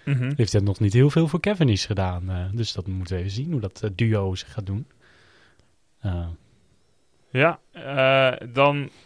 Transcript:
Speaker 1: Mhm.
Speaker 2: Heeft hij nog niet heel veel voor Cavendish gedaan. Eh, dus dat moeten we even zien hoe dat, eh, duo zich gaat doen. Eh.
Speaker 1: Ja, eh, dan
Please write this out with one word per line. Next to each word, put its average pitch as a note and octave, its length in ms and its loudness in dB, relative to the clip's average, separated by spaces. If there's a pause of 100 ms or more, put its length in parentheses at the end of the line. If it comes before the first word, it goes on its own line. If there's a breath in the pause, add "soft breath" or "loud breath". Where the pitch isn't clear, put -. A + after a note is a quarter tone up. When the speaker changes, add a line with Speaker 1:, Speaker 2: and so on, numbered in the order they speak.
Speaker 1:
Mhm. C3 320 0
Speaker 2:
Heeft A2+ 160 2
hij G#2 80 4
nog G2 200 0
niet G2+ 120 2
heel C3 180 6
veel E3 180 2
voor E3 120 -2
Cavendish D#3+ 460 2
gedaan. F#2 440 -2
Eh, F2+ 220 -4
dus A2+ 200 -4
dat F#2 140 -8
moeten F#2 280 -6
we F#2 60 -2
even F#2+ 140 -4
zien D3 180 -6
hoe C#3 80 -2
dat, G2+ 220 -8
eh, G#2+ 120 -2
duo G2+ 400 0
zich - 180 -12
gaat G2+ 140 -8
doen. G2 200 -6 (1120 soft breath)
Eh. F2 260 -4 (1040)
Speaker 1:
Ja, D3+ 280 2 (140)
eh, C3+ 800 2
dan C#3 380 2 (160 soft breath)